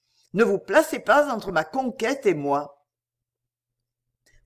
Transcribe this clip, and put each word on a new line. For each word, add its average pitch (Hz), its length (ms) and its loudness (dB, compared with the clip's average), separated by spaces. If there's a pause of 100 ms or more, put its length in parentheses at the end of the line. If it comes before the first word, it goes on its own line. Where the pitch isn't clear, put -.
(340)
Ne 202 100 4
vous 202 160 0
placez 277 400 0
pas 277 340 2
entre 196 200 -8
ma 160 100 0
conquête 262 600 -4
et 185 80 4
moi. 143 500 -4 (1600)